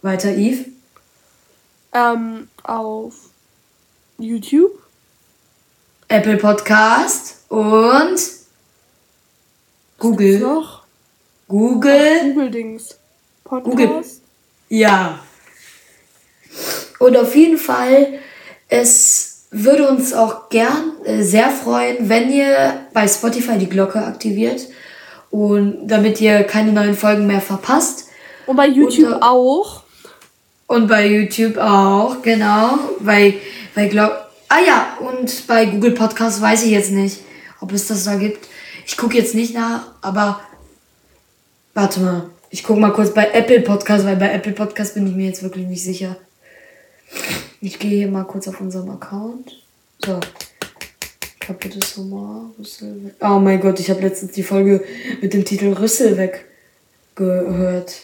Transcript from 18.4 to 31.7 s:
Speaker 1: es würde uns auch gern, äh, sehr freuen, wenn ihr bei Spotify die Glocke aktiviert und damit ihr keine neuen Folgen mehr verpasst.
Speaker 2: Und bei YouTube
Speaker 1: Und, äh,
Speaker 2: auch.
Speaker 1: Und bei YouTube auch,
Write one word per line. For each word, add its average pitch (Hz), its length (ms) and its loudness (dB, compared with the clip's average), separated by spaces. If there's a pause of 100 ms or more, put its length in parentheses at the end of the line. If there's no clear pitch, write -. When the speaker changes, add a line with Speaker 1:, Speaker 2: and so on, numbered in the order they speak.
Speaker 1:
es - 840 0
würde 277 380 4
uns - 260 0
auch 226 340 -2
gern, 285 440 0 (120)
äh, 214 180 -2
sehr 214 280 4
freuen, 240 580 -2
wenn 240 240 2
ihr 277 640 2
bei 214 120 2
Spotify 233 520 -2
die 185 100 -2
Glocke 190 340 -2
aktiviert 226 640 -4 (640)
und 208 580 0
damit 214 320 2
ihr 208 240 4
keine 214 280 0
neuen 208 220 2
Folgen 208 320 0
mehr 202 160 2
verpasst. - 640 -2 (400)
Speaker 2:
Und 262 100 0
bei 277 120 4
YouTube 277 400 4
Speaker 1:
Und, 233 60 -2
äh, - 80 -2
Speaker 2:
auch. 254 600 2 (840)
Speaker 1:
Und 233 180 2
bei 208 180 4
YouTube 214 520 0
auch, 202 680 2